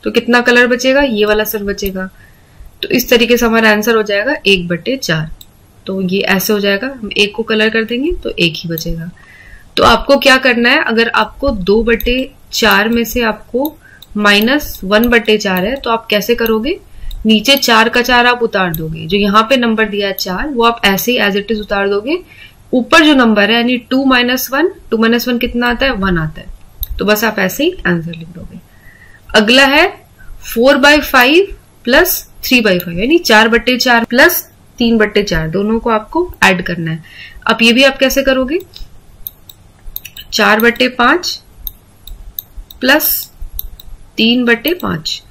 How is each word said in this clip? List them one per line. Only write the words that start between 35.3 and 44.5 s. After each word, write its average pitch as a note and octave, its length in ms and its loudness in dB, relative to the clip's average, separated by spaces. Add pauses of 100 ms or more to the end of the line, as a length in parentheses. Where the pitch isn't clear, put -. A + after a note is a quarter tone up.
दोनों G#3 280 -2
को A#3 120 -2
आपको A3+ 380 -2 (160)
ऐड F#3+ 200 2
करना E3+ 260 -6
है। D#3+ 120 -8 (440)
अब A3 160 0
ये A#3 100 4
भी C4 120 4
आप C4+ 140 2
कैसे C4+ 240 0
करोगे? C4+ 380 0 (1700)
चार G#3+ 280 2
बटे A#3 300 2
पाँच B3+ 500 -2 (1400)
प्लस - 500 0 (840)
तीन A#3+ 280 2
बटे A#3 280 0